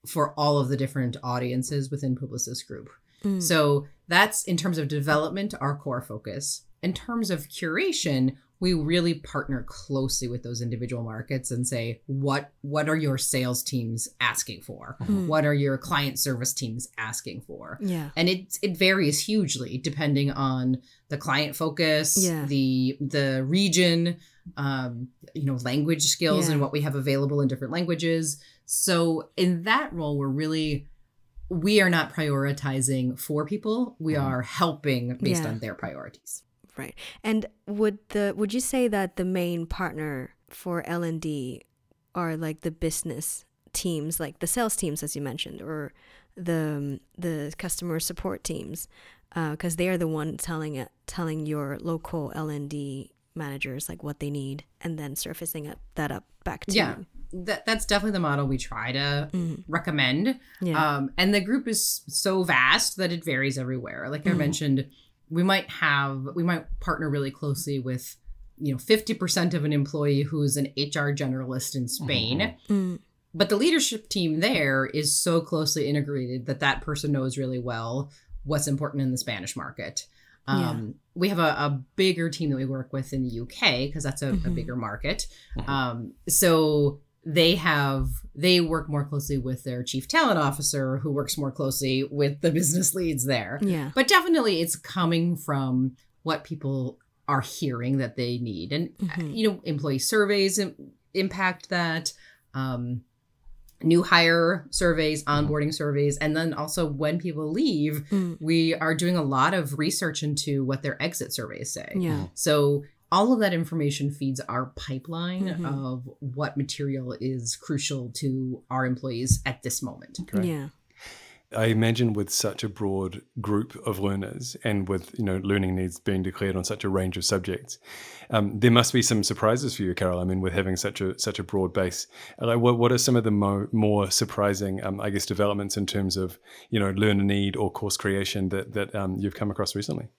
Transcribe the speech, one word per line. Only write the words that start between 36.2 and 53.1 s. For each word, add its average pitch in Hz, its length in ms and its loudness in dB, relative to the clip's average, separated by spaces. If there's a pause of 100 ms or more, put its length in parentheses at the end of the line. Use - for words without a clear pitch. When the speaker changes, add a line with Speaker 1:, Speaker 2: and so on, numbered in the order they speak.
Speaker 2:
Right. - 180 -12 (300)
And 220 220 0 (200)
would 208 320 0 (120)
the, 202 260 0
would 208 160 -2
you 247 80 0
say 254 280 0
that 196 280 0
the 185 80 -2
main 175 420 0
partner 151 680 -6 (160)
for 170 360 -6
L 175 160 -2
and 160 180 -2
D 143 420 -6 (520)
are, 165 220 -2
like, 156 240 -6
the 165 100 -4
business 160 760 -6 (280)
teams, 160 480 -4
like 151 200 -8
the 170 60 -4
sales 226 300 0
teams, 160 260 -4
as - 140 -6
you 143 60 -6
mentioned, - 400 -8
or 151 300 -8 (440)
the, 160 400 -2
um, 143 240 -4 (160)
the 156 400 -4
customer 170 420 -4
support - 460 -6
teams? - 440 -8 (460)
Uh, 156 220 -2
'cause 165 200 -4
they 180 120 2
are 185 100 2
the 170 100 0
one 156 280 -4
telling 156 400 -6
it, - 140 -8 (160)
telling 156 400 -4
your 147 340 -4
local 160 540 -4
L 156 160 -4
and 143 180 -6
D 139 440 -8 (220)